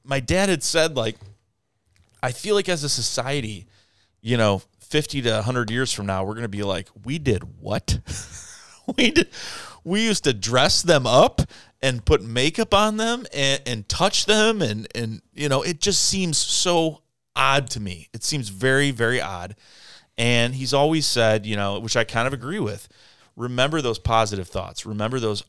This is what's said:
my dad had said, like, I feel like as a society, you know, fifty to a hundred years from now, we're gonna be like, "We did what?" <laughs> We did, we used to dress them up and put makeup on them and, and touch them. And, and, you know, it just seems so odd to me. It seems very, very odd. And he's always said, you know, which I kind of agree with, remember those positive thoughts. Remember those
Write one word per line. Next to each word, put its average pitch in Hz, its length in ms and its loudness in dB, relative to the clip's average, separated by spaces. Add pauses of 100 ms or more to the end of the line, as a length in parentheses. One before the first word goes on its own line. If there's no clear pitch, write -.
my 139 160 -4
dad 185 300 0
had 165 140 0
said, 160 320 0
like, 117 220 -4 (1080)
I 127 80 0
feel 202 240 -2
like 190 140 0
as 165 140 0
a 147 60 -2
society, 120 760 -4 (540)
you 117 140 0
know, 104 280 4 (160)
fifty 151 420 -2
to 113 160 0
a 110 60 -2
hundred 120 260 -2
years 123 240 -2
from 101 140 -6
now, 95 160 -2
we're 101 100 -6
gonna 117 140 -8
be 101 160 -4
like, 95 260 -4 (140)
"We 139 160 -6
did 120 240 0 (180)
what?" - 460 -2
<laughs> - 340 -10 (560)
We - 120 4
did, - 200 2 (540)
we 202 200 0
used 220 220 0
to 135 80 4
dress 113 500 2
them 151 240 4
up 143 340 6 (400)
and 127 240 0
put 156 180 4
makeup 127 480 0
on 214 260 4
them 233 360 -2
and, 139 320 2
and 113 240 -6
touch - 380 0
them. 214 340 4
And, 110 320 -2
and, 113 300 -6 (100)
you 147 160 -2
know, 135 140 2
it 170 180 -4
just - 240 2
seems 185 320 0
so 165 640 0 (340)
odd 135 360 2
to 117 80 -8
me. 92 340 -10
It 113 100 -12
seems 131 260 -4
very, 131 420 2
very 117 280 0
odd. 92 360 -8 (640)
And 120 340 2
he's 131 180 -4
always 147 360 2
said, 110 400 2
you 107 80 -2
know, 101 240 -2
which 113 180 -2
I 117 60 4
kind 117 240 -2
of 135 60 -4
agree 139 260 -8
with, 104 280 -6 (480)
remember 127 460 0
those 117 160 0
positive 104 500 2
thoughts. - 380 -8
Remember 110 340 -4
those 107 300 -2